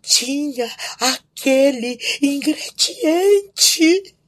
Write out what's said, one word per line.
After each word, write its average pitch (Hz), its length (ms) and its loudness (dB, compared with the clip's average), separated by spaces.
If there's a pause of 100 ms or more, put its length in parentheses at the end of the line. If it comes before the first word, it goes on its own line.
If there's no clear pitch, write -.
tinha 262 680 -2 (300)
aquele 262 960 0 (240)
ingrediente. 330 1900 0 (120)